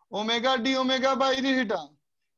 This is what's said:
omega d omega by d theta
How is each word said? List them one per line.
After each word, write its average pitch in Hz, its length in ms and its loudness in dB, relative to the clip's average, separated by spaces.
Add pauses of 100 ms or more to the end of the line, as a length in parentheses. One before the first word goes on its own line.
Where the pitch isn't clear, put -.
(120)
omega 233 440 0
d 262 200 0
omega 262 380 2
by 262 220 2
d 269 200 0
theta 214 260 -2 (560)